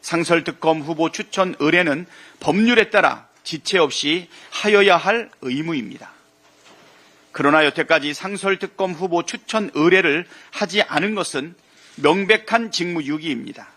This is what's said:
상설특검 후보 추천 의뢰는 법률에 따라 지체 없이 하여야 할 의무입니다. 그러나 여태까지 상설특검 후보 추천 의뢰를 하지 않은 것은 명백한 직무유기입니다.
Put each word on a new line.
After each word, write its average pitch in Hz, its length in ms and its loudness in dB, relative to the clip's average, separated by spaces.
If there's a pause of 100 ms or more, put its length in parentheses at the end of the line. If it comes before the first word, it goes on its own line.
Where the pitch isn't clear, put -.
상설특검 160 760 0
후보 160 280 -2
추천 185 480 -4
의뢰는 160 460 0 (340)
법률에 214 520 2
따라 180 360 2 (160)
지체 - 340 -4
없이 160 520 0 (220)
하여야 202 440 4
할 202 340 -2 (120)
의무입니다. 131 720 -6 (1200)
그러나 147 320 4
여태까지 147 480 0
상설특검 190 800 -6
후보 170 320 -2
추천 214 480 -6
의뢰를 170 520 2 (260)
하지 196 300 -2
않은 175 320 0
것은 165 420 -6 (420)
명백한 202 760 2
직무유기입니다. 156 1040 -6